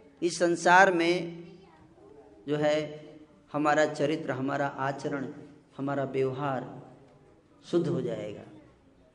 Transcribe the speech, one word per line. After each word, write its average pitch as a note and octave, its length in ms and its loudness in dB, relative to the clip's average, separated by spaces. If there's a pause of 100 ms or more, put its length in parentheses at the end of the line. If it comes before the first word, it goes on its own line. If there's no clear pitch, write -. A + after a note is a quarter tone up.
(220)
इस F3 160 -2
संसार F3+ 540 6
में E3+ 460 0 (1120)
जो D3 80 0
है, D3+ 480 -2 (480)
हमारा D3+ 340 4
चरित्र, D3 440 -2
हमारा C#3 360 -2
आचरण, C#3 680 -4 (440)
हमारा C#3 280 -4
व्यवहार C3 800 -4 (880)
शुद्ध E3+ 180 2
हो C3 120 0
जाएगा। G#2+ 420 -8 (720)